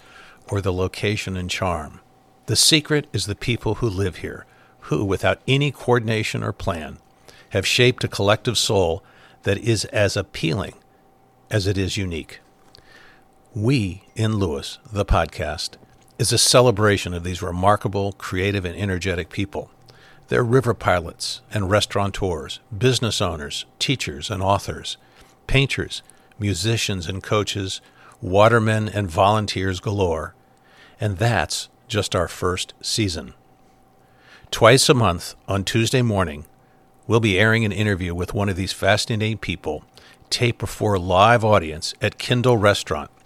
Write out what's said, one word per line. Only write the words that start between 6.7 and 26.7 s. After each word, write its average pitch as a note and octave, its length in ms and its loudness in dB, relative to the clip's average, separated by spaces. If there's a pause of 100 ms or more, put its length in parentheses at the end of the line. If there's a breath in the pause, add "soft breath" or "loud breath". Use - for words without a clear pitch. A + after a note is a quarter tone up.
have G2 180 -2
shaped B2 380 2
a - 20 -2
collective G#2+ 500 0
soul F2+ 460 0 (400 loud breath)
that G2+ 140 0
is A2 260 0
as G#2 320 0
appealing - 600 -4 (760)
as G2 160 0
it G2 100 0
is F#2 200 -2
unique. F2 420 -8 (1120 loud breath)
We G#2 500 -2 (120)
in A2 220 0
Lewis, D#2+ 420 -4 (100)
the G2+ 140 -2
podcast, D#2+ 680 -2 (460)
is A#2 140 -2
a A#2 60 2
celebration G#2+ 760 4
of F2 120 -8
these F2+ 160 -6
remarkable, G2 720 0
creative, G2 500 -2
and E2+ 140 -6
energetic F2+ 520 -2
people. - 400 -8 (600 loud breath)
They're B2 120 2
river A#2+ 320 2
pilots - 680 -2 (120)
and G2 160 -2
restaurateurs, G2 920 -2 (160)
business A#2 440 0
owners, E2 440 -6 (120)
teachers - 540 -4
and F#2+ 100 -4
authors, F#2+ 540 -2 (520 soft breath)
painters, - 540 0 (380 soft breath)
musicians G2+ 720 -2